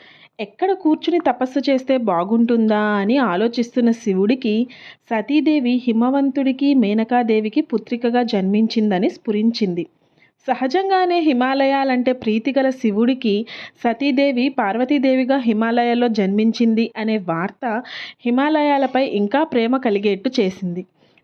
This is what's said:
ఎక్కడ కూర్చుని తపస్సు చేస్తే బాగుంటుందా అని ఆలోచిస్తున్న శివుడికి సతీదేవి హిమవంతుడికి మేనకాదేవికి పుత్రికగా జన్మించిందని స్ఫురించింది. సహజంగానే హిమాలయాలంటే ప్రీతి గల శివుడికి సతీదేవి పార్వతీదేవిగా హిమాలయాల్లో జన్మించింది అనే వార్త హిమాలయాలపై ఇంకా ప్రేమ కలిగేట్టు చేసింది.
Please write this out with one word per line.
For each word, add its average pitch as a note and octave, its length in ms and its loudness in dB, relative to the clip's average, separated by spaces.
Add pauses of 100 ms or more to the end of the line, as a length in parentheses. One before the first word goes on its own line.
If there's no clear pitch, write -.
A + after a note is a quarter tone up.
(400)
ఎక్కడ C#4 320 -2
కూర్చుని E4 480 0
తపస్సు C4 520 -2
చేస్తే C4 260 0
బాగుంటుందా A3 840 2
అని G#3 380 0
ఆలోచిస్తున్న A#3 760 0
శివుడికి A3 760 0 (420)
సతీదేవి B3+ 800 0
హిమవంతుడికి C4+ 840 0
మేనకాదేవికి A3 880 0
పుత్రికగా A#3+ 600 -2
జన్మించిందని G#3+ 840 0
స్ఫురించింది. G#3 800 -2 (600)
సహజంగానే F4 720 0
హిమాలయాలంటే C4+ 920 2
ప్రీతి A3+ 460 -2
గల C4 100 2
శివుడికి A#3 760 0 (380)
సతీదేవి C4 680 0
పార్వతీదేవిగా C4 880 0
హిమాలయాల్లో A#3 680 0
జన్మించింది A3 880 2
అనే A3 200 -2
వార్త G3 680 -4 (420)
హిమాలయాలపై C#4 800 2
ఇంకా G3+ 380 0
ప్రేమ B3 340 0
కలిగేట్టు G#3 640 0
చేసింది. F3+ 460 -4 (380)